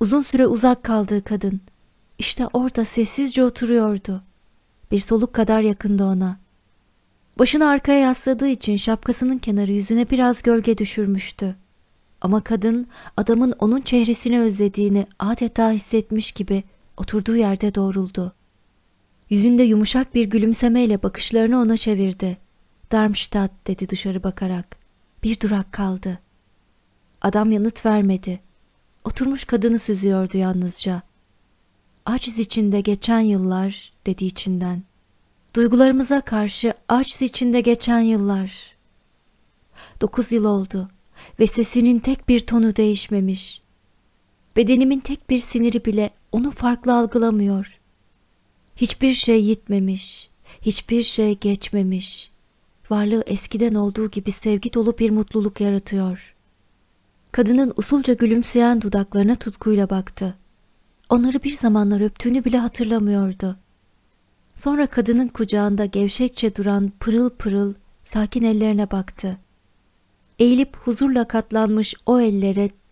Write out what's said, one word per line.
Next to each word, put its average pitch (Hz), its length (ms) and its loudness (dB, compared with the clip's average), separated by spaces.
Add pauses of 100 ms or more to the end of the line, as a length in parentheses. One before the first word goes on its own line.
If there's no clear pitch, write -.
uzun 226 220 2
süre 262 240 2
uzak 247 360 2
kaldığı 208 420 0
kadın. 196 360 -4 (580)
İşte - 340 -4
orada 247 320 0
sessizce 254 600 0
oturuyordu. 220 760 0 (680)
Bir 202 80 2
soluk 226 340 0
kadar 220 280 2
yakındı 202 440 0
ona. 190 340 0 (1000)
Başını 294 300 4
arkaya 285 300 2
yasladığı 262 500 0
için 214 280 -2
şapkasının 247 600 -2
kenarı 202 340 -2
yüzüne 220 380 0
biraz 247 320 2
gölge 226 360 2
düşürmüştü. 196 800 -4 (640)
Ama 202 240 0
kadın, 226 420 -2 (300)
adamın 233 420 2
onun 226 220 2
çehresini 240 600 0
özlediğini 202 680 2 (120)
adeta 226 520 0
hissetmiş 220 600 -2
gibi 196 320 -4 (320)
oturduğu 214 400 -2
yerde 208 380 0
doğruldu. 190 580 -2 (1000)
Yüzünde 240 320 4
yumuşak 220 520 2
bir 240 100 4
gülümsemeyle 226 760 2
bakışlarını 226 580 0
ona 226 160 2
çevirdi. 190 640 -2 (540)
"Darmstadt," 208 720 0
dedi 185 220 -4
dışarı 190 340 -6
bakarak. 185 540 -6 (460)
"Bir 220 180 -2
durak 202 320 -2
kaldı." 185 460 -6 (1040)
Adam 208 280 2
yanıt 220 360 0
vermedi. 190 540 0 (640)
Oturmuş 269 400 -4
kadını 233 340 0
süzüyordu 196 600 -2
yalnızca. 185 640 -4 (1040)
"Aciz 233 320 -4
içinde 208 420 0
geçen 208 400 0
yıllar," 190 720 -2 (140)
dedi 190 180 -4
içinden. 180 580 -4 (720)
"Duygularımıza 254 680 4
karşı 214 540 -4 (140)
aciz 262 340 0
içinde 247 380 0
geçen 233 400 2
yıllar." 202 760 -2 (1200)
Dokuz 214 320 -2
yıl 226 120 2
oldu 190 440 -2 (520)
ve 226 60 4
sesinin 233 520 2
tek - 300 -4
bir 240 120 4
tonu 226 360 0
değişmemiş. 202 880 -2 (920)
Bedenimin 262 440 4
tek - 300 -6
bir 254 80 2
siniri 233 460 -2
bile 208 260 0 (220)
onu 240 180 -2
farklı 247 440 0
algılamıyor. 220 880 0 (960)
Hiçbir 254 380 0
şey 226 300 2
yitmemiş, 196 880 -4 (300)
hiçbir 226 420 -2
şey 214 360 0
geçmemiş. 196 920 -4 (600)
Varlığı 208 360 0
eskiden 214 480 -2
olduğu 208 360 -2
gibi 202 200 -6
sevgi 208 440 -2
dolu 233 240 0
bir 226 120 2
mutluluk 214 500 -2
yaratıyor. 196 760 -4 (960)
Kadının 247 440 2
usulca 262 380 2
gülümseyen 233 640 2
dudaklarına 202 540 0
tutkuyla 202 560 -2
baktı. 190 440 -6 (760)
Onları 247 320 2
bir 285 140 -6
zamanlar 208 440 2
öptüğünü 233 440 -2
bile 247 140 2
hatırlamıyordu. 202 1000 -2 (1000)
Sonra 285 300 0
kadının 240 420 0
kucağında 208 560 0
gevşekçe 208 720 -2
duran 202 440 0
pırıl 233 300 2
pırıl, 202 440 -2 (300)
sakin 214 380 -4
ellerine 214 480 0
baktı. 190 480 -6 (1000)
Eğilip 247 380 4
huzurla 247 520 0
katlanmış 220 640 0 (120)
o 247 140 4
ellere 202 500 0 (220)